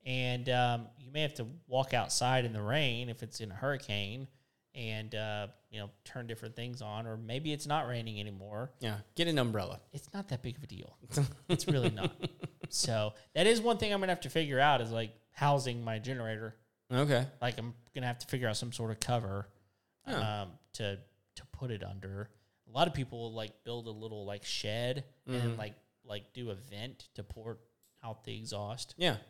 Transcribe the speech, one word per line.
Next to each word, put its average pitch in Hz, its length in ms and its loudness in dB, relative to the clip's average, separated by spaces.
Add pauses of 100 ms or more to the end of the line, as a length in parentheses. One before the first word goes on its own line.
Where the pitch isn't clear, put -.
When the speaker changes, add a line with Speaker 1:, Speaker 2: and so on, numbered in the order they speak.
Speaker 1:
And, 127 440 0
um, 120 380 4 (120)
you 131 120 -18
may 147 120 0
have 147 120 0
to - 120 -4 (200)
walk 131 280 2
outside 123 500 6
in 113 80 0
the 107 80 0
rain 123 480 2
if 117 140 -6
it's - 180 -8
in 104 100 -6
a 90 40 -8
hurricane 123 720 -2 (480)
and, 110 400 -6
uh, 107 320 -2 (240)
you 110 80 -10
know, 101 100 -8 (140)
turn 120 240 -10
different 113 280 -10
things 123 260 -6
on, 110 260 -6
or 110 100 -4
maybe 127 360 -4
it's 147 120 -4
not 147 220 2
raining 113 320 -4
anymore. 104 600 -6
Speaker 2:
Yeah. 107 180 -2 (180)
Get 170 120 4
an 156 120 4
umbrella. 107 400 0 (120)
Speaker 1:
It's - 220 -12
not 196 160 -6
that 123 140 -4
big 123 140 -8
of 147 60 -14
a - 40 -16
deal. - 280 -14 (220)
Speaker 2:
<laughs> - 320 0
Speaker 1:
It's - 180 2
really 139 220 6
not. 104 220 0 (580)
So 107 440 2 (200)
that 170 140 6
is 226 140 6
one 226 160 4
thing 214 160 0
I'm 202 60 2
gonna 190 120 4
have 175 100 0
to 135 80 -6
figure 143 300 2
out 139 220 8
is, 113 100 -2
like, 113 200 0 (200)
housing 127 520 2
my 113 160 -2
generator. 113 560 -6 (360)
Speaker 2:
Okay. 135 340 6 (160)
Speaker 1:
Like, 123 160 0
I'm 117 160 -4 (220)
gonna 127 120 -2
have 120 120 -2
to - 80 -10
figure 123 200 0
out 107 100 2
some 120 140 -4
sort 113 200 -2
of 107 80 -4
cover, 101 480 0 (600)
Speaker 2:
Yeah. 110 360 0
Speaker 1:
um, 90 80 -10 (220)
to, 101 260 -2 (360)
to - 160 -14
put 127 200 -6
it 101 120 -4
under. 98 460 -6 (380)
A 113 40 -20
lot 143 160 4
of 160 80 -4
people 127 240 -4
will, 117 140 -6
like, 110 300 -8
build 117 240 -6
a 113 40 -8
little, 107 340 -8
like, 101 180 -6
shed 120 600 -2 (240)
and, 127 140 0
Speaker 2:
Mm-hmm. 117 180 0
Speaker 1:
like, 107 140 -6 (320)
like, 104 280 -8
do 120 160 -6
a 101 60 -4
vent 110 600 -12
to 107 80 -8
pour 113 340 -10 (460)
out 113 200 -8
the 110 120 -8
exhaust. 107 600 -6
Speaker 2:
Yeah. 160 200 4 (120)